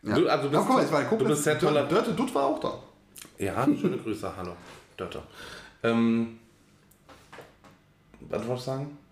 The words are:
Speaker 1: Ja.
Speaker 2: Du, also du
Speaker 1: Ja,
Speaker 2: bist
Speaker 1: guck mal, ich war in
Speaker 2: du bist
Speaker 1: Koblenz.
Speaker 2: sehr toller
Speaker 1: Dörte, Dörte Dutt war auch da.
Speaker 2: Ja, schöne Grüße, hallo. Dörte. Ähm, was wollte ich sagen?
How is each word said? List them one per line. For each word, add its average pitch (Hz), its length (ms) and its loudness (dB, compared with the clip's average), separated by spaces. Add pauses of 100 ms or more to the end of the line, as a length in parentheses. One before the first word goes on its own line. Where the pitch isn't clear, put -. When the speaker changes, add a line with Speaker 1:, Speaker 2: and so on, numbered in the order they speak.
Speaker 1:
Ja. 104 120 0
Speaker 2:
Du, 156 140 4
also 139 200 2
du 139 40 0
Speaker 1:
Ja, 151 60 4
Speaker 2:
bist - 80 2
Speaker 1:
guck 262 100 4
mal, 165 80 4
ich 139 60 -2
war 147 100 4
in 123 80 -2
Speaker 2:
du - 0 -
bist 220 100 2
Speaker 1:
Koblenz. 147 240 2
Speaker 2:
sehr 151 160 2
toller 151 280 4
Speaker 1:
Dörte, 220 240 2
Dörte - 20 0
Dutt - 220 -2
war 139 100 2
auch - 140 0
da. - 140 -4 (640)
Speaker 2:
Ja, 98 280 -2 (140)
schöne 143 180 0
Grüße, 101 400 -6
hallo. 90 140 -8 (460)
Dörte. - 260 -10 (600)
Ähm, 113 540 2 (1900)
was 110 160 -4
wollte 123 140 -4
ich - 60 -12
sagen? 143 320 -6 (140)